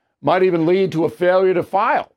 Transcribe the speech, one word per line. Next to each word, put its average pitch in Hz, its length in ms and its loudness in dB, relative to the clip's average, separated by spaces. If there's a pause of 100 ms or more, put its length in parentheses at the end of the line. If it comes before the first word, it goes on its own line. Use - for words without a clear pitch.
(220)
might 170 200 0
even 170 220 2
lead 185 280 0
to 160 120 -2
a 147 60 -4
failure 185 420 0
to 170 100 0
file 226 540 -2